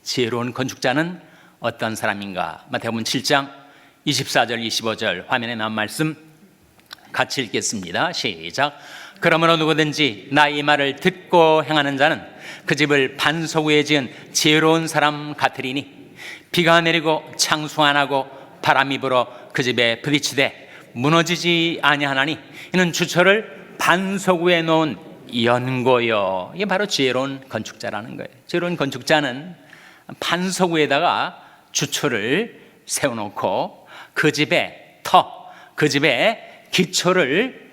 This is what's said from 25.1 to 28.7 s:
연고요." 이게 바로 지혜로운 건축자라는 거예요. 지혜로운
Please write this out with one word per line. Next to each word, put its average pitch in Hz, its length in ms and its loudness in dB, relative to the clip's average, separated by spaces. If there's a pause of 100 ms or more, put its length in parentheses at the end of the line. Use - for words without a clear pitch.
연고요." 120 1080 2
이게 180 100 -4
바로 196 220 -2
지혜로운 135 640 -2
건축자라는 110 680 -10
거예요. - 120 -12 (180)
지혜로운 175 300 -2